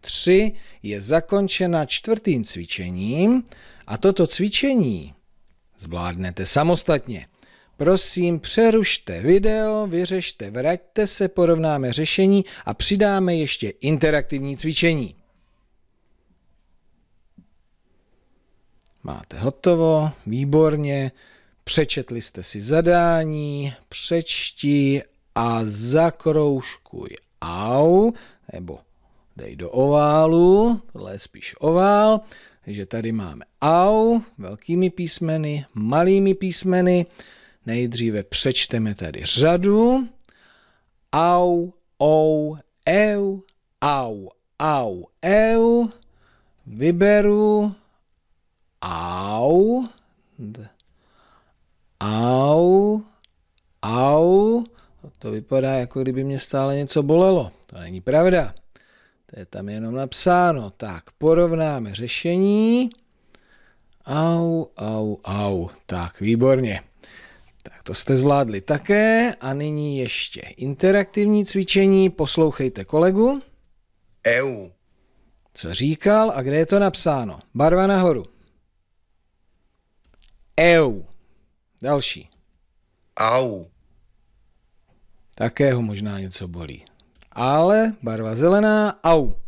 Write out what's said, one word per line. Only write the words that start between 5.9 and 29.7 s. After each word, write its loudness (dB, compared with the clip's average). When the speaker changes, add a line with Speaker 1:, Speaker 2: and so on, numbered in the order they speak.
Speaker 1:
samostatně. -2
Prosím, 0
přerušte 0
video, 2
vyřešte, -6
vraťte -2
se, -2
porovnáme 0
řešení 2
a -6
přidáme 0
ještě -4
interaktivní -2
cvičení. -2
Máte -16
hotovo, 0
výborně. 0
Přečetli -2
jste -12
si -10
zadání, 0
přečti -2
a -2
zakroužkuj -2
au, 2
nebo -16
dej -16
do -12